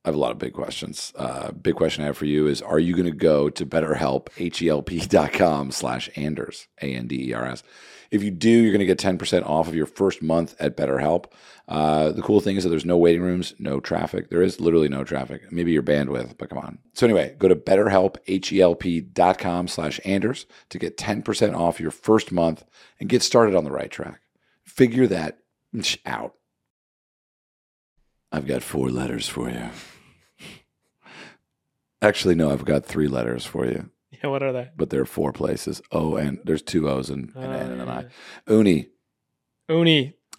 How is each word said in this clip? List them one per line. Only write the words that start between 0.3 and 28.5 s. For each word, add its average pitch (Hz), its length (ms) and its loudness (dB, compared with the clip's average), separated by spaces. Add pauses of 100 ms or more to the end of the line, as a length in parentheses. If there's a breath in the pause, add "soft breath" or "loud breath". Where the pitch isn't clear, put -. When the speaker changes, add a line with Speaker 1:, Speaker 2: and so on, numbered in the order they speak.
Speaker 1:
of - 80 -8
big - 140 -8
questions. - 640 -10
Uh, 65 340 -8
big - 240 -2
question 78 280 -2
I 73 40 -2
have 73 100 -4
for - 60 -8
you 76 240 2
is, 71 140 0
are 78 180 2
you 85 160 2
gonna 87 160 0
go 76 380 2
to - 160 -8
betterhelp, 76 640 -2 (100)
H 85 240 -6
E 85 80 2
L 76 120 2
P 87 200 -6
dot 80 320 2
com 73 380 2
slash 62 440 -6
Anders, 73 540 -8 (120)
A 69 140 -6
N 62 120 -8
D 65 220 -6
E 60 40 -4
R 58 120 -4
S? 64 160 -10 (480 loud breath)
If 101 140 2
you 104 80 -4
do, 92 180 2
you're 117 220 8
gonna 101 140 2
get 92 140 2
ten 92 180 0
percent 95 280 0
off 78 220 0
of 80 80 -6
your 78 100 0
first 95 360 -2
month 80 400 0
at 73 160 -2
BetterHelp. 73 480 0 (420 soft breath)
Uh, 78 460 0
the - 80 -6
cool 104 180 4
thing 98 160 -2
is 95 80 -2
that 90 60 0
there's 80 160 -2
no 87 100 2
waiting 85 260 6
rooms, 90 380 -4
no 69 220 -4
traffic. 82 480 -4
There 87 120 2
is 92 200 2
literally 82 260 4
no 69 160 -4
traffic. 67 480 -8
Maybe 85 220 0
your 73 100 2
bandwidth, 69 540 -2
but - 100 -12
come - 120 -10
on. - 200 -14 (140)
So - 120 2
anyway, 95 320 4
go 92 120 4
to 92 80 6
betterhelp, 98 580 4 (120)
H 95 260 -4
E 92 80 4
L 85 140 6
P 85 260 -4
dot 92 380 2
com 90 280 -4
slash 76 380 -6
Anders 98 400 -2 (240 soft breath)
to - 100 -12
get - 180 -8
ten 104 240 -4
percent 104 320 0
off 85 280 -2
your 80 100 -4
first - 400 2
month 82 320 0 (340 soft breath)
and 98 120 -8
get - 140 2
started 113 320 4
on 82 100 2
the 71 60 -8
right 67 200 -8
track. - 300 -12 (420)
Figure 123 440 4
that 82 320 -2 (680)
out. 57 300 -8 (2000)
I've 71 160 -6
got 64 160 -4